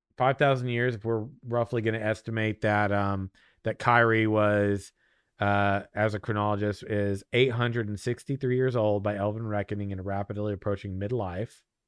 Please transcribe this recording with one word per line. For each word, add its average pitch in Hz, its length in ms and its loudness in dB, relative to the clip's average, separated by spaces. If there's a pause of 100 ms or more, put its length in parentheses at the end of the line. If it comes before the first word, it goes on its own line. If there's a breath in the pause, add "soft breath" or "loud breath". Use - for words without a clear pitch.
(160)
five 131 220 2
thousand 131 300 2
years, 120 280 0
if 104 80 -10
we're 113 220 -2 (180)
roughly 120 380 -2
gonna 110 180 0
estimate 110 640 -2
that, 104 300 2
um, 98 380 -2 (320 soft breath)
that - 160 -4
Kyrie 117 480 4
was, 104 640 2 (460)
uh, 101 440 2 (120)
as 107 200 0
a 101 60 -4
chronologist, 104 640 -2
is 101 500 -2
eight 123 200 4
hundred 117 360 -2
and 104 120 -6
sixty-three 123 560 -2
years 127 200 2
old 107 260 2
by 104 140 -2
Elven 104 300 -2
reckoning 104 460 -4
and 92 120 -8
rapidly 101 480 -4
approaching 98 460 -6
midlife. 101 640 -6 (240)